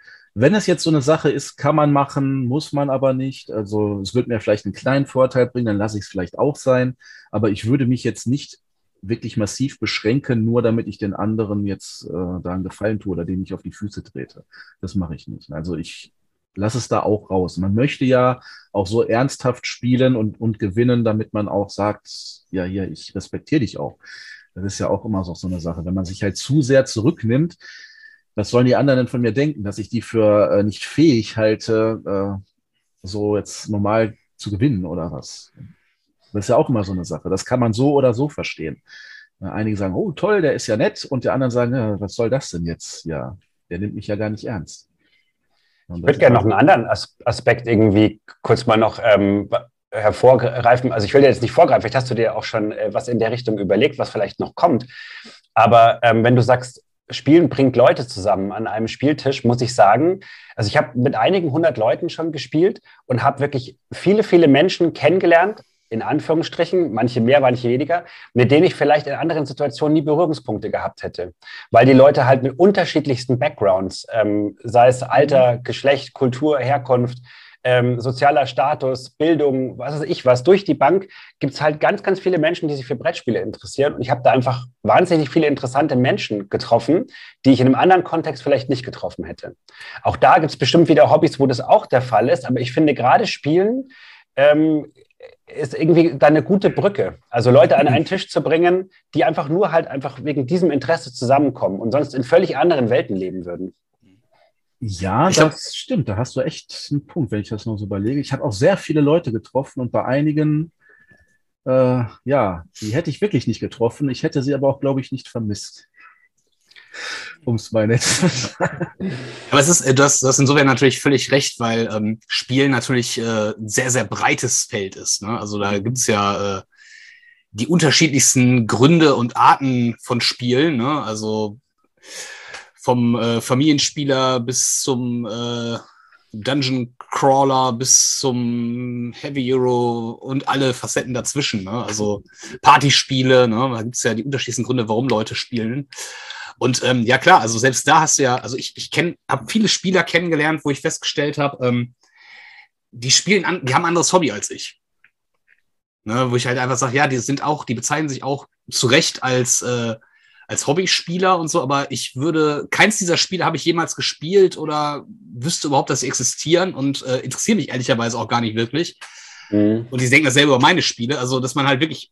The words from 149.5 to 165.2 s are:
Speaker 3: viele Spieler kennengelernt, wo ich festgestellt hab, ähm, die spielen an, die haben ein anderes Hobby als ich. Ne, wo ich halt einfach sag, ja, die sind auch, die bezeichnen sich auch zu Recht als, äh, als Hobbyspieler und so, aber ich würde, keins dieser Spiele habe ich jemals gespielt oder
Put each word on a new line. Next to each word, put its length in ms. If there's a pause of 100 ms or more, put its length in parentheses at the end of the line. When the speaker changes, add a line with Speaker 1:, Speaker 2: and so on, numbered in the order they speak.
Speaker 3:
viele 160
Spieler 360
kennengelernt, 600
wo 60
ich 120
festgestellt 580
hab, 240
ähm, 300 (1000)
die 200
spielen 340
an, 200
die 80
haben 100
ein 60
anderes 240
Hobby 180
als 200
ich. 280 (1300)
Ne, 260
wo 40
ich 120
halt 120
einfach 180
sag, 160
ja, 140
die 100
sind 260
auch, 220
die 100
bezeichnen 340
sich 140
auch 240 (220)
zu 180
Recht 360
als, 380
äh, 340 (520)
als 200
Hobbyspieler 720
und 80
so, 140
aber 300
ich 260
würde, 520
keins 280
dieser 200
Spiele 280
habe 120
ich 80
jemals 300
gespielt 640
oder 480 (280)